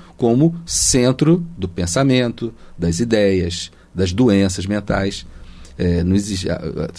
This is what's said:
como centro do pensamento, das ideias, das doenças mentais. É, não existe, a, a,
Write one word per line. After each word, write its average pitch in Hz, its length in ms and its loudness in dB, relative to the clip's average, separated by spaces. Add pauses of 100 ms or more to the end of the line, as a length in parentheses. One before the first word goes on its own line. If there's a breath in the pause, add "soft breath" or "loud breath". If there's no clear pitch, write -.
(160 loud breath)
como 131 380 4 (120)
centro 143 800 2 (120)
do 92 120 -6
pensamento, 117 840 0 (260 soft breath)
das 85 220 -2
ideias, 98 680 0 (240 soft breath)
das 90 180 0
doenças 98 540 2
mentais. 101 600 -4 (520 loud breath)
É, 87 240 2
não 90 120 2
existe, 98 360 -2
a, 85 60 -2
a, 78 420 -8